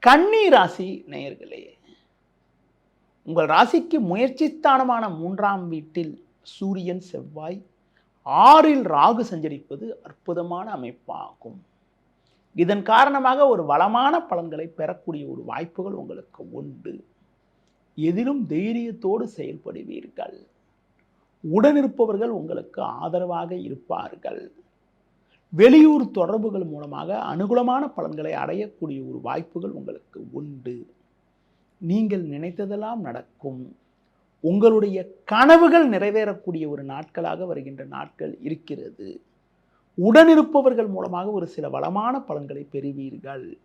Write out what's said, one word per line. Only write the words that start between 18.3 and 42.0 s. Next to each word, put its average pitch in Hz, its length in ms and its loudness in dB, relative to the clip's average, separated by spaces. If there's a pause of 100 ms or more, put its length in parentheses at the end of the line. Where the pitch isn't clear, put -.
தைரியத்தோடு 226 720 -4 (120)
செயல்படுவீர்கள். - 1000 -14 (1080)
உடனிருப்பவர்கள் 220 960 2
உங்களுக்கு 165 420 -12 (220)
ஆதரவாக 175 480 -6 (160)
இருப்பார்கள். - 760 -12 (1160)
வெளியூர் 294 440 8 (120)
தொடர்புகள் 202 560 -4
மூலமாக 147 380 -12 (220)
அனுகூலமான 240 500 0 (140)
பலன்களை 156 360 -8 (100)
அடையக்கூடிய 165 560 -10 (120)
ஒரு 127 160 -12
வாய்ப்புகள் 170 520 -10
உங்களுக்கு - 400 -18 (220)
உண்டு. 127 360 -14 (1040)
நீங்கள் 196 440 -2 (100)
நினைத்ததெல்லாம் 202 720 -10
நடக்கும். 127 560 -14 (880)
உங்களுடைய 208 480 4 (340)
கனவுகள் 320 640 8
நிறைவேறக்கூடிய 196 680 -2 (100)
ஒரு 139 80 -12 (100)
நாட்களாக 165 580 -8
வருகின்ற 135 320 -12 (140)
நாட்கள் 147 380 -12 (120)
இருக்கிறது. 147 640 -12 (880)
உடனிருப்பவர்கள் 262 960 6
மூலமாக 180 340 -6 (100)
ஒரு 175 80 -6 (100)
சில 151 180 -8
வளமான 185 400 -4 (140)